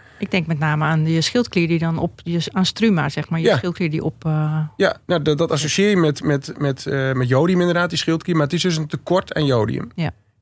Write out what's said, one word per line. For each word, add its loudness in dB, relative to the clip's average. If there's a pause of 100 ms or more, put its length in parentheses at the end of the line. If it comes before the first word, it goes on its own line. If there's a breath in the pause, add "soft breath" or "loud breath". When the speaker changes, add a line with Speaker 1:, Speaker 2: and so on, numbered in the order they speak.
(200 loud breath)
Speaker 1:
Ik -6
denk 0
met -2
name 0
aan 2
je 2
schildklier 0
die 0
dan -2
op, -4
je, -4 (120)
aan 0
struma, 0
zeg -6
maar. -2
Je 0
Speaker 2:
Ja. 4
Speaker 1:
schildklier -2
die -2
op, -6
eh, 0 (180)
Speaker 2:
Ja, 0
nou, 0
dat, 2
dat 0
associeer 2
je 4
met, 0
met, -2
met, -4
eh, -2
met 0
jodium 4
inderdaad, 2
die -4
schildklier. 0
Maar 2
het -2
is 0
dus 0
een -4
tekort -2
aan 0
jodium. 0
Speaker 1:
Ja. -4 (300)